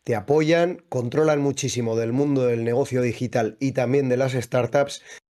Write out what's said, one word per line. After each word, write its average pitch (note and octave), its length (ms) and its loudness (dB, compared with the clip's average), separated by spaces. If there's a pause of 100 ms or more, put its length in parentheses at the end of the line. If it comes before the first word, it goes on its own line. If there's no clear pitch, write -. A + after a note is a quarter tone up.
te A#2+ 120 -2
apoyan, D#3+ 720 2
controlan C#3+ 540 0
muchísimo A#2+ 540 -2
del A#2 180 -2
mundo C#3 320 0
del A#2 180 0
negocio B2 380 0
digital A#2 580 -2
y C3+ 120 -2
también C3 360 0
de B2 100 2
las C3 160 0
startups, C3 680 0 (380)